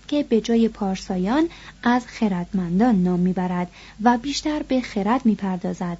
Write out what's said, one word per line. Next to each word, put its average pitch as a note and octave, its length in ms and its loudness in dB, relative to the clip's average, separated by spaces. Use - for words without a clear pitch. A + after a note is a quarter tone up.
که D4 160 0
به A3+ 180 2
جای A3+ 280 2
پارسایان G3 800 -2
از A#3+ 240 2
خردمندان F#3 960 0
نام F3+ 160 2
می‌برد F3+ 520 0
و A#3+ 140 4
بیشتر D4 460 -4
به C4 180 0
خرد A3+ 440 -2
می‌پردازد F#3 760 -2